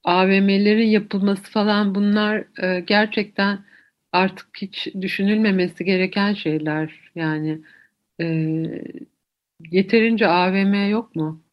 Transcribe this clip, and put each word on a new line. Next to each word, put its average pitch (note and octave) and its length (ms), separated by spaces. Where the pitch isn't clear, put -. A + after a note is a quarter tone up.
A F#3 240
V G3 120
M'lerin G#3 460
yapılması G3+ 560
falan G#3 520
bunlar, G#3 500
e, F#3 180
gerçekten G3+ 840
artık F#3 440
hiç - 320
düşünülmemesi G3 840
gereken F#3+ 500
şeyler. D#3 680
Yani, D#3 460
e, E3 60
yeterince G#3+ 560
A F3+ 260
V G3 120
M G3+ 220
yok A3 300
mu D#3+ 260